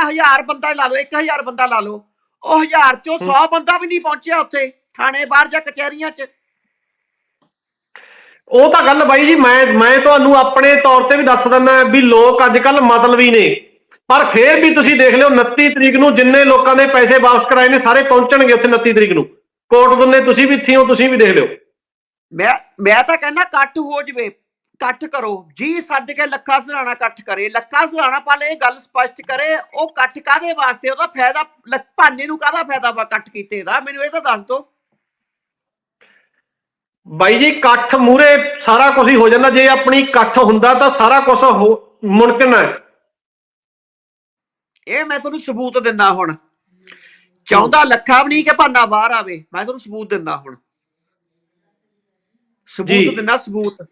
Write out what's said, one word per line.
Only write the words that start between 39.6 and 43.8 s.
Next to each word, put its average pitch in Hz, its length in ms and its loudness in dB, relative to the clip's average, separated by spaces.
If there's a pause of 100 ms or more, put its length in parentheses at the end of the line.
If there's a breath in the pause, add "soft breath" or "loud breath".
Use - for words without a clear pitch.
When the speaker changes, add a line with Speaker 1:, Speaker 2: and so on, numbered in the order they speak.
Speaker 2:
ਆਪਣੀ 262 300 2
ਇਕੱਠ 254 400 0
ਹੁੰਦਾ 226 360 2
ਤਾਂ 277 240 0
ਸਾਰਾ 254 220 2
ਕੁਝ 254 240 0
ਹੋ, 214 600 0
ਮੁਮਕਿਨ 240 500 2
ਹੈ। 175 240 0 (2000)